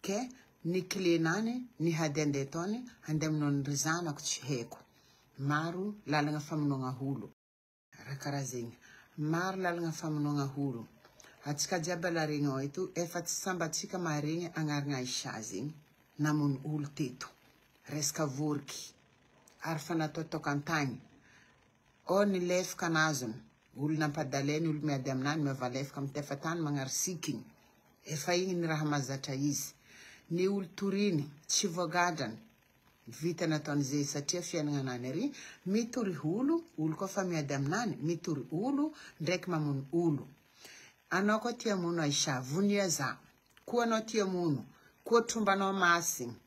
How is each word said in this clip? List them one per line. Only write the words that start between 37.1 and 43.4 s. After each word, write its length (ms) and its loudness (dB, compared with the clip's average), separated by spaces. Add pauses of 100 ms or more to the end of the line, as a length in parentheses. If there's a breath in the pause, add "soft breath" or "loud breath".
miady 300 0
aminany. 480 0
Mitory 500 -2
olo, 420 0 (260 loud breath)
ndraiky 300 0
mamono 420 0
olo. 360 2 (800 loud breath)
Anao 300 4
koa 140 -2
tia 220 0
mono 280 2
Aisha, 380 2
vonia 480 2
za. 280 -2 (480)